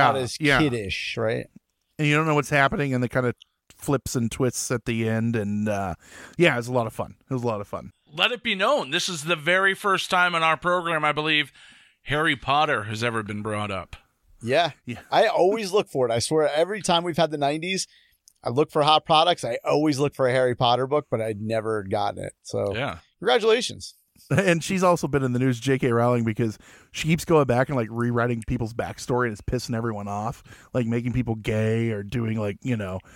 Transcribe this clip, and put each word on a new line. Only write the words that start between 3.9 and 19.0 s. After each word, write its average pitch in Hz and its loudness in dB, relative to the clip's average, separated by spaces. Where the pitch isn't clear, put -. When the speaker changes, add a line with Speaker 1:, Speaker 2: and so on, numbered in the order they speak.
Speaker 2:
and 117 0
twists - -2
at 123 -4
the 113 -2
end, 113 0
and, 104 -2
uh, 98 -4
yeah, 160 4
it - -2
was 120 -4
a 127 -6
lot 120 0
of 110 -8
fun. - -10
It 131 -4
was 123 -4
a 123 -6
lot 110 -2
of 101 -12
fun. 73 -14
Speaker 3:
Let 185 0
it 247 -8
be 226 -2
known, 196 0
this 175 0
is 156 -8
the 170 0
very 185 2
first 190 0
time 180 4
in 165 0
our 160 4
program, 170 0
I 151 4
believe, 151 0
Harry 151 0
Potter 139 0
has 107 -4
ever 113 -2
been 104 -8
brought 104 -4
up. 92 -8
Speaker 1:
Yeah. 147 0
Speaker 2:
Yeah. 120 -10
Speaker 1:
I 180 4
always 190 2
look 202 2
for 127 0
it. 113 -2
I 117 0
swear, 156 0
every 175 0
time 170 0
we've 170 -4
had 165 2
the 151 -4
nineties, 160 -2
I - -6
look 147 0
for 156 2
hot 156 4